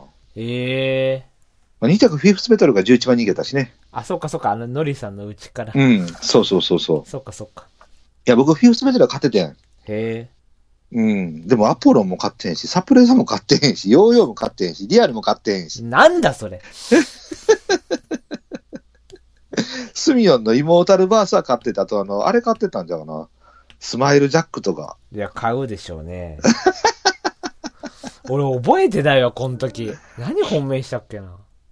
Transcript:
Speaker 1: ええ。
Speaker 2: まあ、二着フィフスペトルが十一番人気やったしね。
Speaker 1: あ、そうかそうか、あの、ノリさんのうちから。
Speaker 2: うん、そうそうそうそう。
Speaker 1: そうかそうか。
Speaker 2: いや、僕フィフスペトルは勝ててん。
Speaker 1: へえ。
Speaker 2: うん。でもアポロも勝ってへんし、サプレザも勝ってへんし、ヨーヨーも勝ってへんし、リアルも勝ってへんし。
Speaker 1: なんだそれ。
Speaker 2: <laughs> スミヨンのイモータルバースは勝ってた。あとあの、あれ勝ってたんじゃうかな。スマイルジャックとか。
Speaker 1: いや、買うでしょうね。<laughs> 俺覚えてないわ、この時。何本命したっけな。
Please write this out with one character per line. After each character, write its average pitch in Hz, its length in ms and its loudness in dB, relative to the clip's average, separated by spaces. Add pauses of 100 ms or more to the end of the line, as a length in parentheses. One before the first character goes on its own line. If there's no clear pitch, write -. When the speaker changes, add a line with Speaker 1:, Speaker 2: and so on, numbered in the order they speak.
(380)
Speaker 1:
え 131 840 -4
え。 - 40 -20 (560)
Speaker 2:
ま 113 60 0
あ、 139 40 4
二 202 60 4
着 180 200 4
フ 151 120 2
ィ 202 40 6
フ 185 60 -4
ス - 80 -12
ペ 233 80 4
ト 190 100 4
ル 135 80 6
が 95 100 2
十 123 100 6
一 123 160 2
番 123 80 4
人 117 80 0
気 - 20 -2
や 92 60 0
っ - 20 -4
た - 80 -6
し - 140 -6
ね。 131 180 -6 (160)
Speaker 1:
あ、 120 140 -12
そ 185 100 -6
う 165 60 -4
か 156 80 -8
そ 175 80 -8
う - 40 -8
か、 107 100 -2
あ 104 40 -2
の、 117 120 -10
ノ 139 180 -4
リ 143 100 -6
さ 107 140 -12
ん 98 80 -16
の 101 100 -14
う 104 80 -14
ち - 160 -20
か 117 140 -10
ら。 110 100 -16
Speaker 2:
う 135 80 2
ん、 104 240 4 (140)
そ - 180 4
う 98 60 2
そ 98 120 -2
う 85 40 0
そ 90 140 -2
う 82 40 2
そ 78 260 -4
う。 - 40 -20
Speaker 1:
そ 139 80 -12
う 135 40 -12
か - 120 -18
そ - 100 -16
う - 100 -20
か。 - 140 -20 (580)
Speaker 2:
い - 40 -2
や、 117 80 6
僕 139 160 4
フ 240 120 2
ィ 240 40 10
フ 233 40 6
ス 254 120 -2
ペ 269 80 2
ト 247 40 0
ル 185 40 6
は 127 60 4
勝 - 140 -4
て 151 80 2
て 92 140 0
ん。 78 40 -6
Speaker 1:
へ 71 80 -16 (320)
え。 113 420 -8 (640)
Speaker 2:
う 117 80 -2
ん。 90 460 -2
で 120 100 4
も 107 120 2
ア 156 60 0
ポ 277 180 4
ロ 107 120 2
も 90 100 -6
勝 - 160 -6
っ - 40 -20
て - 120 -10
へ - 40 -4
ん 233 40 -6
し、 - 140 -10
サ 180 120 -2
プ 254 140 2
レ 247 100 8
ザ 247 80 6
も 262 120 4
勝 - 160 -4
っ - 40 -20
て - 120 2
へ 139 140 0
ん - 40 -2
し、 95 140 -6
ヨ 196 220 6
ー - 20 4
ヨ 233 100 6
ー 147 40 0
も 110 60 -8
勝 - 180 -8
っ - 40 -20
て - 100 -6
へ 87 40 -4
ん 78 60 -12
し、 98 120 -14
リ 202 140 4
ア 208 60 4
ル 127 60 -4
も 110 60 -8
勝 104 180 -2
っ - 40 -20
て 110 100 -4
へ 98 60 -2
ん 82 120 -10
し。 117 140 -14
Speaker 1:
な 135 240 4
ん 349 140 2
だ 151 120 0
そ 110 140 -12
れ。 107 200 -14
Speaker 2:
<laughs> - 40 -20 (3250)
ス - 200 0
ミ 240 100 4
ヨ 156 140 6
ン 110 80 -2
の 110 80 2
イ 135 100 2
モ 170 180 4
ー 180 40 2
タ 196 100 4
ル 185 120 4
バ 214 160 2
ー - 20 -2
ス - 80 -6
は 185 80 2
勝 123 180 -2
っ - 40 -20
て 113 100 -4
た。 98 80 -4
あ 95 40 -2
と 104 140 -4
あ 98 60 -4
の、 101 220 -2
あ 190 40 0
れ 233 80 2
勝 233 180 -4
っ - 20 -14
て 202 100 -4
た 95 140 -8
ん 82 40 -16
じ 87 60 -8
ゃ 82 40 -6
う 78 80 -12
か - 0 -
な。 78 220 -12 (520)
ス - 180 -10
マ 139 160 2
イ 143 60 8
ル 143 100 2
ジ 147 80 0
ャ 165 40 2
ッ - 20 -2
ク - 180 -12
と 95 120 -4
か。 - 240 -14 (140)
Speaker 1:
い 107 60 -16
や、 101 120 -8
買 117 240 -6
う 131 140 -6
で 104 100 -10
し - 140 -16
ょ 80 80 -14
う 78 40 -16
ね。 85 360 -14 (1000)
<laughs> - 880 -16
俺 143 140 -2 (120)
覚 202 260 2
え 370 80 4
て 185 140 -2
な 143 120 2
い 131 80 4
わ、 120 80 0
こ 131 180 -8
の 123 80 -8
時。 117 360 -8 (240)
何 220 260 -4
本 143 240 -4
命 131 140 -4
し - 80 -12
た - 80 -8
っ - 100 -10
け 104 120 -16
な。 92 180 -20 (340)